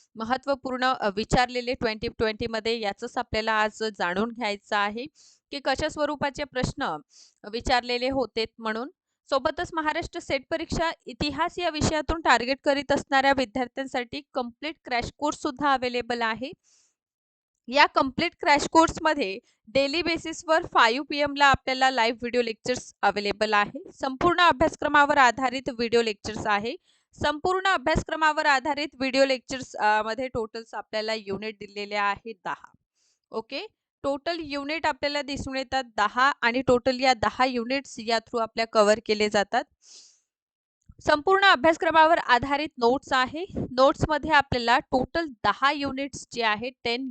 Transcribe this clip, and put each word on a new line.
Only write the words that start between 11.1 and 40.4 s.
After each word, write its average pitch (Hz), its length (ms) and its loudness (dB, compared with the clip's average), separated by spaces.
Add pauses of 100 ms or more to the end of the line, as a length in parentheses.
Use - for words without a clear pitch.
या 349 120 -2
विषयातून 302 500 -2
टार्गेट 262 440 4
करीत 277 280 0
असणाऱ्या 277 440 2
विद्यार्थ्यांसाठी 262 840 -4 (120)
कम्प्लीट 262 500 -8
क्रॅश 240 340 -4
कोर्स 294 200 -2
सुद्धा 285 340 0
अव्हेलेबल 240 500 -2
आहे. 220 300 -4 (1160)
या 277 180 6
कम्प्लीट 277 540 0
क्रॅश 196 320 2
कोर्समध्ये 311 640 2 (300)
डेली 277 340 0
बेसिसवर 330 600 -2 (120)
फाईव्ह 269 360 4
पी 294 80 -4
एमला 285 280 2
आपल्याला 262 440 2
लाईव्ह 233 320 0
व्हिडिओ 240 200 0
लेक्चर्स 233 600 -6
अव्हेलेबल 202 500 0
आहे. 233 400 -2
संपूर्ण 330 480 0
अभ्यासक्रमावर 294 760 4
आधारित 254 500 2
व्हिडिओ 233 340 0
लेक्चर्स 214 440 -6
आहे. 214 300 -2 (360)
संपूर्ण 359 560 -2
अभ्यासक्रमावर 311 800 0
आधारित 285 480 0
व्हिडिओ 262 300 0
लेक्चर्स, 262 520 -4
अ, 214 260 2
मध्ये 220 260 -6
टोटल्स 226 460 -10
आपल्याला 220 400 -6
युनिट 208 400 -8
दिलेले 202 400 -10
आहेत 202 400 -4 (100)
दहा. - 260 -10 (600)
ओके, 277 360 -10 (360)
टोटल 285 380 -4
युनिट 294 460 -6
आपल्याला 285 360 -2
दिसून 269 340 -8
येतात 262 280 -2 (120)
दहा 226 360 2 (100)
आणि 240 200 2
टोटल 247 380 2
या 262 140 4
दहा 214 300 0
युनिट्स 254 540 -2
या 226 180 -2
through 226 260 -4
आपल्या 220 240 -2
कव्हर 214 400 4
केले 214 240 2
जातात. 220 340 0 (1400)